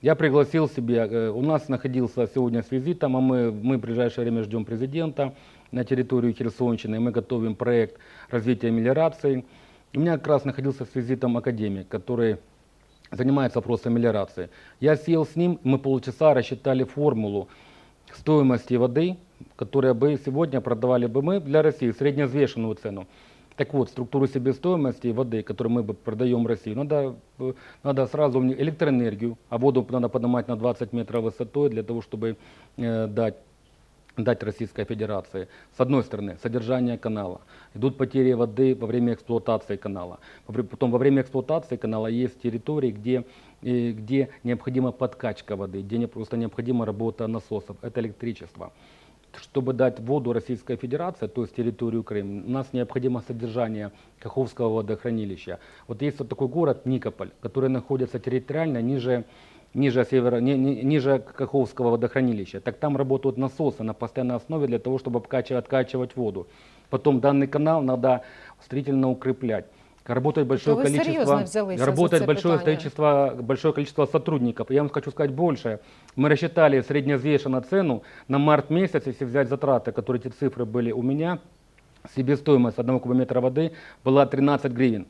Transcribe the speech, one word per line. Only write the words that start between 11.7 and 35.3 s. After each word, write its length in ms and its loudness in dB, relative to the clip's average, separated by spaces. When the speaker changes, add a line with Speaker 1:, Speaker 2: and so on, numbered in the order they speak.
Speaker 1:
который 500 -2
занимается 480 2
вопросом 340 -2
мелиорации. 560 0
Я 160 4
сел 300 2
с 100 -10
ним, 280 0
мы 140 4
полчаса 560 2
рассчитали 500 0
формулу 640 0
стоимости 580 2
воды, 440 2
которая 380 2
бы 320 2
сегодня 360 -2
продавали 440 2
бы 160 0
мы 180 0
для 220 2
России, 300 2
средневзвешенную 840 0
цену. 300 -10
Так 160 -4
вот, 160 0
структуру 380 -2
себестоимости 840 -2
воды, 340 -2
которую 300 -4
мы 100 0
бы 100 -6
продаём 540 0
России, 260 -4
надо, 420 -2
э, 160 -6
надо 240 0
сразу 320 2
в 60 2
не-, 100 2
электроэнергию, 840 0
а 80 -4
воду 320 4
надо 200 0
поднимать 380 0
на 80 -4
двадцать 380 -2
метров 300 -2
высотой 460 -2
для 140 -6
того, 180 -6
чтобы, 360 -6
э, 300 -2
дать, 280 -2
дать 240 0
Российской 440 -6
Федерации. 600 -6